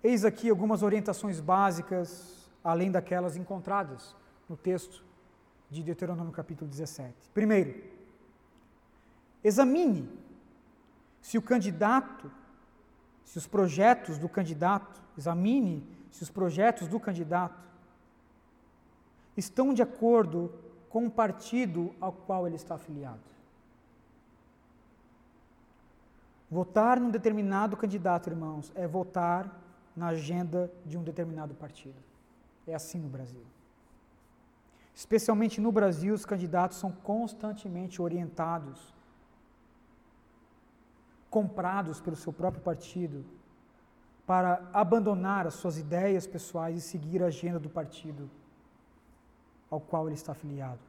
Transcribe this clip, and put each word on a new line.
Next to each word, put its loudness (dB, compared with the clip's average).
Eis 4
aqui 2
algumas 4
orientações 0
básicas, 0
além 2
daquelas 0
encontradas -4
no -10
texto -4
de -10
Deuteronômio, -6
capítulo -10
dezessete. -10
Primeiro, 4
examine 4
se 0
o 2
candidato, 2
se -12
os -10
projetos 4
do -4
candidato, 0
examine 2
se -16
os -10
projetos 2
do -2
candidato -4
estão 0
de 4
acordo 4
com -2
o -2
partido 0
ao -4
qual -4
ele -4
está -8
afiliado. -12
Votar 4
num 2
determinado 2
candidato, 0
irmãos, -6
é -4
votar -2
na -4
agenda -2
de -8
um -6
determinado -6
partido. -18
É -6
assim -6
no -6
Brasil. -10
Especialmente 2
no 4
Brasil, 4
os -4
candidatos 0
são -4
constantemente -6
orientados, -4
comprados -2
pelo -6
seu -8
próprio -4
partido, -6
para 2
abandonar 2
as -4
suas -4
ideias 0
pessoais -6
e -6
seguir -4
a 2
agenda -2
do -6
partido -10
ao -4
qual -2
ele -4
está -10
afiliado. -10